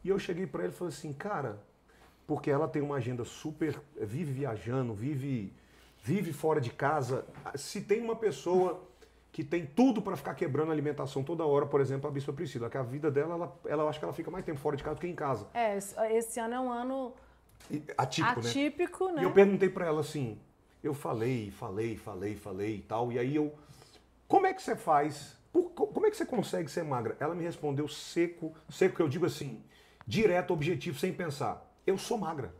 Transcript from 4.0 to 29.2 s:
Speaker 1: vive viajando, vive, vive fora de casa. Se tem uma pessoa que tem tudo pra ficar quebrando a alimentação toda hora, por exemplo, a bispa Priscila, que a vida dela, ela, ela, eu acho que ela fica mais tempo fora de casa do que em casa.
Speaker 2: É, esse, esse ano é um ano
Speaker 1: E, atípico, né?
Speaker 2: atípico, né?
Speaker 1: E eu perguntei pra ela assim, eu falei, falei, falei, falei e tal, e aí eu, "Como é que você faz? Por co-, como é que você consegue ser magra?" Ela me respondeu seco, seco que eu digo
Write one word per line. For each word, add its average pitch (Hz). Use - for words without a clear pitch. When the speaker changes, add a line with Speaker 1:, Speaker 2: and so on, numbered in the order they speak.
Speaker 1:
vive 131
viajando, 120
vive, 127
vive 165
fora 156
de 117
casa. 135
Se -
tem 208
uma 226
pessoa 185
que 160
tem 165
tudo 226
pra 190
ficar -
quebrando 156
a 160
alimentação 143
toda 165
hora, 143
por 143
exemplo, 135
a 147
bispa 139
Priscila, 135
que 127
a 135
vida 143
dela, 147
ela, 170
ela, 151
eu 151
acho 147
que -
ela 170
fica 160
mais 180
tempo 156
fora 147
de -
casa 151
do -
que 175
em 175
casa. 139
Speaker 2:
É, 220
esse, 202
esse 226
ano 226
é 254
um 254
ano 254
Speaker 1:
E, 151
atípico, 170
né? -
Speaker 2:
atípico, 302
né? 311
Speaker 1:
E -
eu 180
perguntei 196
pra 180
ela 156
assim, 127
eu 147
falei, 123
falei, 110
falei, 101
falei 101
e 95
tal, 117
e 123
aí 135
eu, 151
"Como 381
é 381
que 381
você 247
faz? 147
Por 349
co-, -
como -
é 415
que -
você 349
consegue 180
ser 175
magra?" 120
Ela 151
me 170
respondeu 147
seco, 170
seco -
que 175
eu 156
digo 156